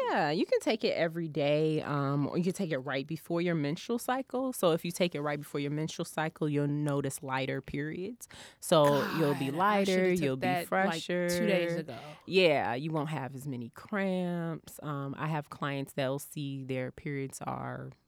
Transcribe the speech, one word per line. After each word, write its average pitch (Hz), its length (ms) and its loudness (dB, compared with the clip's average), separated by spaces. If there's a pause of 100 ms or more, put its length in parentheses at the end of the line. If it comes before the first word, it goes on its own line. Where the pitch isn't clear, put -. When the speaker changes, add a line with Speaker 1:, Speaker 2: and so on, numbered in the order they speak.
Speaker 1:
Yeah, 190 220 2
you 180 160 2
can 480 140 2
take 226 240 0
it 196 120 2
every 165 300 0
day, 151 560 2
um, 143 460 0
or - 100 -2
you 175 60 2
can 180 80 2
take 180 180 -4
it 143 80 0
right 135 260 -4
before 170 360 -4
your 175 160 2
menstrual 160 420 -2
cycle. 254 540 -2
So 180 180 4
if 165 140 2
you 170 80 -4
take 175 240 0
it 143 40 -2
right 147 200 -2
before 143 200 -8
your 143 120 -2
menstrual 156 320 -4
cycle, 160 440 -2
you'll 147 200 2
notice 147 560 -2
lighter 135 360 -2
periods. 170 680 -8 (320)
So 156 260 6 (320)
you'll 147 160 4
be 135 160 -2
Speaker 2:
God, 147 80 -2
I - 0 -
Speaker 1:
lighter, 196 360 4
Speaker 2:
shoulda 185 200 4
took 175 80 2
Speaker 1:
you'll 135 140 2
be 156 100 -2
Speaker 2:
that, 180 140 2
like, - 0 -
two 175 80 -6
Speaker 1:
fresher. 175 800 2
Speaker 2:
days 170 300 2
ago. 160 200 -8 (280)
Speaker 1:
Yeah, 143 480 6
you 156 180 -4
won't 156 160 0
have 139 260 -4
as 139 140 -8
many 123 220 -6
cramps. 180 1120 -2
Um, 139 340 -4
I 156 80 -2
have 156 240 -4
clients 139 440 -4
that'll 139 260 -2
see 139 420 -8
their 131 300 -4
periods 139 520 -6
are, 131 460 -8 (180)